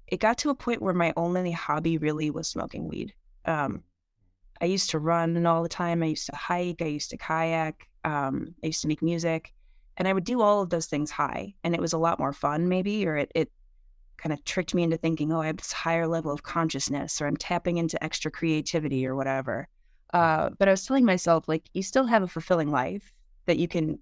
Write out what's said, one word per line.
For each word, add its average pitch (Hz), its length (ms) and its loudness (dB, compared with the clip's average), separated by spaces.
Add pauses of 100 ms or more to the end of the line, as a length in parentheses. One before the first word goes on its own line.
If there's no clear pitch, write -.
it 185 120 -2
got 220 180 4
to 294 120 0
a 269 40 4
point 240 280 -4
where 185 120 2
my 170 220 2
only 175 360 0
hobby 160 460 0
really 151 320 0
was - 180 -4
smoking - 400 -6
weed. - 260 -8 (300)
Um, 143 400 -2 (760)
I 170 60 0
used 190 240 0
to 160 80 -2
run 170 480 2
all 165 160 4
the 170 60 -2
time. 170 340 0
I 160 40 2
used 156 200 -2
to - 100 -10
hike. 175 460 -2
I 165 40 -2
used 147 240 -6
to - 60 -12
kayak. 165 720 -2 (160)
Um, 143 500 -2 (100)
I 160 40 0
used - 140 -4
to 151 60 -2
make 151 140 -2
music, 165 520 -2 (420)
and 190 120 0
I 190 40 2
would 190 120 0
do 240 180 0
all 208 200 4
of 180 80 -4
those 165 160 0
things 151 240 -2
high, 170 440 -4 (100)
and 170 100 2
it 170 60 -2
was 170 120 -2
a 165 60 0
lot 165 200 2
more 139 140 -2
fun 151 360 0
maybe, 190 380 0
or 156 100 0
it, 143 180 -2
it - 180 0 (640)
kinda 156 260 -2
tricked - 300 -4
me 175 80 2
into 165 140 2
thinking, 160 360 0
"Oh, 165 80 0
I 156 60 -2
have 156 120 -4
this - 140 -10
higher 165 340 0
level 160 260 -2
of 147 100 -6
consciousness," 139 800 -2
or 147 60 -2
"I'm 147 100 -2
tapping 175 420 -2
into 165 260 -2
extra - 260 -4
creativity," 151 760 0
or 131 80 -2
whatever. 135 540 -2 (440)
Uh, 160 460 4
but 196 100 6
I 190 40 8
was 190 140 0
telling 262 180 4
myself, 175 440 4
like, 160 260 -2
"You 190 80 -2
still 262 240 2
have 226 160 6
a 180 60 -2
fulfilling 160 420 0
life 156 420 -2 (340)
that 175 120 4
you 175 100 2
can 160 340 0